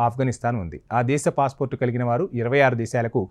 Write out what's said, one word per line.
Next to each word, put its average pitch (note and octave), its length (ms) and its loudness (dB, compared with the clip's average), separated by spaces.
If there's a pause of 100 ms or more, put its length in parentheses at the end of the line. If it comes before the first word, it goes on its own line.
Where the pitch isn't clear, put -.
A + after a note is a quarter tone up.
ఆఫ్ఘనిస్తాన్ A#2+ 560 -2
ఉంది. D#2+ 160 -10 (140)
ఆ A#2+ 80 2
దేశ C3+ 220 0 (160)
పాస్‌పోర్ట్ C3+ 360 -2
కలిగిన A#2+ 280 -2
వారు A#2+ 300 0
ఇరవై A#2+ 280 2
ఆరు B2+ 220 4
దేశాలకు A#2 480 0